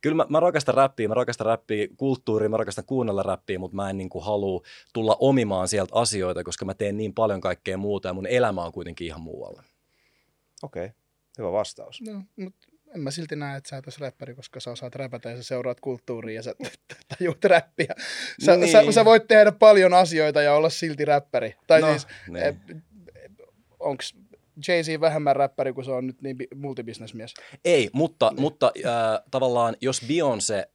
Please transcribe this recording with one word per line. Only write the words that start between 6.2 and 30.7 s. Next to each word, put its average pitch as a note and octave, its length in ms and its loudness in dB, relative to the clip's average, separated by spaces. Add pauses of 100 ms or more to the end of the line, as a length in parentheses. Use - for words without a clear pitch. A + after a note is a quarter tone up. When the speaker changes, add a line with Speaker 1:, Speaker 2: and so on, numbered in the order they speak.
Speaker 1:
koska F2 200 -12
mä F#2+ 100 -8
teen G2+ 220 -6
niin G#2+ 180 -6
paljon G#2+ 260 -2
kaikkea F#2 360 -6
muuta G2 320 -6
ja F2+ 60 -8
mun F#2+ 120 -10
elämä A2 380 -2
on E2 80 -12
kuitenkin E2+ 340 -12
ihan D#2+ 140 -12
muualla. D2 420 -16 (1000)
Speaker 2:
Okei, G2 280 -12 (480)
hyvä F#2 140 -8
vastaus. - 480 -8
Speaker 3:
No, G#3+ 220 -14 (140)
mut F#3+ 180 -14 (400)
en F3+ 60 -10
mä C3+ 100 -8
silti D#3 260 -10
näe, C#3+ 200 -10
että C3+ 140 -16
sä C#3 60 -16
et C3+ 100 -16
ois C3 120 -20
räppäri, C3 360 -14
koska B2+ 260 -20
sä B2 100 -14
osaat B2 240 -14
räpätä B2+ 360 -12
ja A#2+ 60 -12
sä B2 60 -16
seuraat B2 380 -8
kulttuuria A#2 540 -10
ja A2 80 -12
sä A#2 120 -10 (300)
<laughs> - 340 -20
tajuut F3 260 -6
räppiä. E3 500 2 (500)
Sä, F3 120 8
Speaker 1:
Niin. E3+ 160 2
Speaker 3:
sä, G#3+ 200 8
sä A3 120 6
voit A3 220 8
tehdä G#3+ 260 8
paljon G3+ 420 8
asioita D#3 480 4
ja D3 120 4
olla D#3 160 4
silti D3 340 -6
räppäri. B2+ 500 -2 (120)
Tai D#3+ 140 8
Speaker 1:
No, D#3 100 4
Speaker 3:
siis, D3 160 -2 (220)
Speaker 1:
niin. E3 160 -6
Speaker 3:
eh, D3 120 -2 (1200)
onks - 340 -6 (540)
Jay-Z D#3+ 320 0
vähemmän D3+ 360 2
räppäri, C3+ 360 -2
kun B2+ 120 -10
se C3 60 -10
on B2+ 160 -6
nyt B2+ 160 -12
niin C3+ 160 -10
bi-, B2+ 180 -10
multibisnesmies? A#2 800 -14 (300)
Speaker 1:
Ei, D3 280 2
mutta, D#3+ 380 0
Speaker 3:
Niin. - 100 -8
Speaker 1:
mutta, C#3+ 320 0 (140)
äh, A2+ 440 -2
tavallaan A#2+ 500 -2
jos C3 220 -4
Beyoncé A#2 720 -2